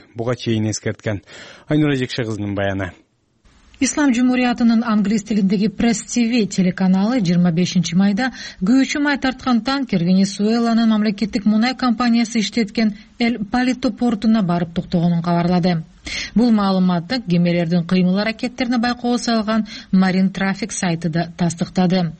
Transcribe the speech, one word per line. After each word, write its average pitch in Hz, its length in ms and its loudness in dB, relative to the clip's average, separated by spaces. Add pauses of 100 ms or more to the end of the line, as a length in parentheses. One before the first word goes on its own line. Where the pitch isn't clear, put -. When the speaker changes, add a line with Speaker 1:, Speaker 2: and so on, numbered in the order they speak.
(140)
Speaker 1:
буга 117 220 -4
чейин 110 340 -2
эскерткен. 104 500 -6 (480)
Айнура 151 260 2
Жекше 127 300 -4
кызынын 101 300 -6
баяны. 98 380 -4 (880)
Speaker 2:
Ислам 277 320 0
Жумуриятынын 240 680 2
англис 214 400 0
тилиндеги 202 420 0
Пресс - 360 -2
Т - 200 -2
В 226 240 0
телеканалы 190 720 0
жыйырма 175 320 2
бешинчи 170 460 0
майда 202 340 2 (320)
күйүүчү 262 400 2
май 285 160 0
тарткан 254 440 0
танкер 247 420 -2
Венесуэланын 220 840 2
мамлекеттик 214 580 0
мунай 220 280 2
компаниясы 240 640 0
иштеткен 220 560 0 (240)
Эль 233 260 -2
Палито 254 460 0
портуна 226 520 0
барып 175 320 0
токтогонун 170 460 0
кабарлады. 175 600 0 (540)
Бул 233 160 4
маалыматты 190 680 0
кемелердин 175 640 2
кыймыл 185 360 2
аракеттерине 240 580 -4
байкоо 240 400 -2
салган 220 480 0 (240)
Marine 190 400 4
Traffic 196 400 -4
сайты 170 380 -4
да 170 280 -2
тастыктады. 175 840 0